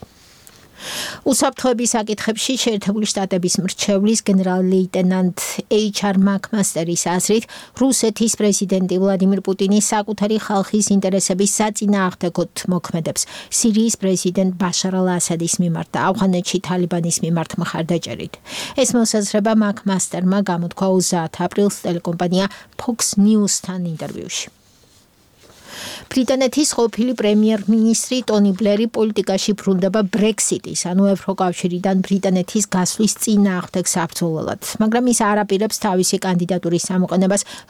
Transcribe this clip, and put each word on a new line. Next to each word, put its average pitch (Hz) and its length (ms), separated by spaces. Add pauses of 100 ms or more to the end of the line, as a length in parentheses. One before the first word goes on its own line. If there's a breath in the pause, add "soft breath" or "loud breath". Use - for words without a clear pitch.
(1300 loud breath)
უსაფრთხოების 254 640
საკითხებში 214 640
შეერთებული 214 480
შტატების 185 560
მრჩევლის 202 640
გენერალ-ლეიტენანტ 185 1160 (300)
ეიჩ 214 300 (100)
არ 190 160
მაკმასტერის 190 800
აზრით, 180 400 (320 loud breath)
რუსეთის 226 640
პრეზიდენტი 190 600
ვლადიმირ 190 420
პუტინი 196 400
საკუთარი 214 560
ხალხის 196 460 (100)
ინტერესების 190 540 (100)
საწინააღმდეგოდ 196 920 (200)
მოქმედებს 170 500 (360 loud breath)
სირიის 220 420
პრეზიდენტ 185 560
ბაშარ 185 440
ალ-ასადის 170 600
მიმართ 165 320
და 135 160
ავღანეთში 190 560
თალიბანის 175 520 (120)
მიმართ 165 220 (100)
მხარდაჭერით. 165 760 (460 loud breath)
ეს 254 160
მოსაზრება 214 640
მაკმასტერმა 196 800 (100)
გამოთქვა 175 480
ოცდაათ 175 380 (100)
აპრილს 202 400
ტელეკომპანია 175 600 (340 loud breath)
Fox - 400
News-თან 196 640
ინტერვიუში. - 640 (1600 loud breath)
ბრიტანეთის 262 640
ყოფილი 233 380
პრემიერ-მინისტრი 220 1040 (100)
ტონი 202 300
ბლერი 214 320
პოლიტიკაში 208 680
ბრუნდება 190 400 (100)
ბრექსიტის, 208 680 (100)
ანუ 190 140 (100)
ევროკავშირიდან 185 920
ბრიტანეთის 190 600 (100)
გასვლის 190 480
წინააღმდეგ 190 640 (100)
საბრძოლველად, 165 640 (220)
მაგრამ 226 300
ის 226 60 (120)
არ 208 160
აპირებს 208 300 (100)
თავისი 185 300 (100)
კანდიდატურის 175 640
გამოყენებას 185 520 (280 loud breath)